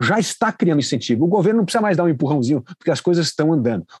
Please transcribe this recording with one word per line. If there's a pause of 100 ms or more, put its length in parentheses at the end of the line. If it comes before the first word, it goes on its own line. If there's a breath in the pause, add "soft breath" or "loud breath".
já
está
criando
incentivo.
O
governo
não
precisa
mais
dar
um
empurrãozinho,
porque
as
coisas
estão
andando. (160 loud breath)